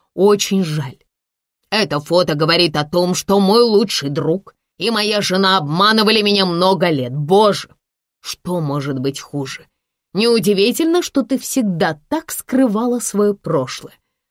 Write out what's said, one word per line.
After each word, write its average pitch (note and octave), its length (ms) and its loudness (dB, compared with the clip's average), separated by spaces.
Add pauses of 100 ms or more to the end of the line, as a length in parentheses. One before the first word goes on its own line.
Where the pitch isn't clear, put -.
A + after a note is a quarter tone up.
(140)
очень G3 500 2
жаль. D3+ 340 -6 (720)
Это F#3+ 300 -2
фото E3 360 0
говорит D#3+ 420 2
о D3 80 0
том, F3 300 0
что G3 240 0
мой G3+ 220 4
лучший G#3+ 480 2
друг D#3 460 -4 (220)
и F#3+ 140 -4
моя G#3+ 300 -2
жена F#3+ 360 2
обманывали G#3 640 2
меня G3+ 240 2
много F3+ 440 2
лет. B2+ 260 -2
Боже, F#3 540 2 (500)
что - 400 -8
может C#3 400 -4
быть C3+ 200 -4
хуже? - 480 -10 (460)
Неудивительно, A#3 880 2
что - 220 -2
ты C4+ 140 -4
всегда F3+ 680 -2
так - 240 -6
скрывала B3 680 -2
своё G#3 340 -2
прошлое. D3+ 600 -6 (380)